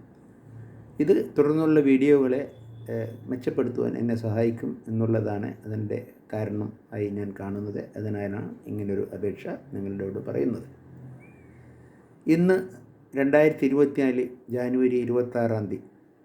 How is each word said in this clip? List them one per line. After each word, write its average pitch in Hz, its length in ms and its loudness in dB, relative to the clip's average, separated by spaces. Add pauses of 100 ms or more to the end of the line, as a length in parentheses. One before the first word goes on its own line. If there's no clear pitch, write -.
(1000)
ഇത് 160 380 2
തുടർന്നുള്ള 156 420 4
വീഡിയോകളെ, 135 640 6 (380)
ആ, 117 140 -8 (340)
മെച്ചപ്പെടുത്തുവാൻ 127 680 -2
എന്നെ 117 160 0
സഹായിക്കും 113 720 -2
എന്നുള്ളതാണ് 110 680 0 (100)
അതിൻ്റെ 107 420 -6 (260)
കാരണം 104 400 -4 (200)
ആയി 104 160 -4
ഞാൻ 101 320 -6
കാണുന്നത്. 101 440 -6 (120)
അതിനാലാണ് 104 580 -6 (120)
ഇങ്ങനൊരു 101 480 -4
അപേക്ഷ 98 320 -6 (260)
നിങ്ങളോട് 98 540 -6
പറയുന്നത്. 135 420 -2 (1600)
ഇന്ന് 185 420 4 (460)
രണ്ടായിരത്തി 147 520 4
ഇരുപത്തിനാല് 135 640 2 (220)
ജാനുവരി 123 460 2
ഇരുപത്താറാം 120 680 0
തീയതി, - 160 -8 (420)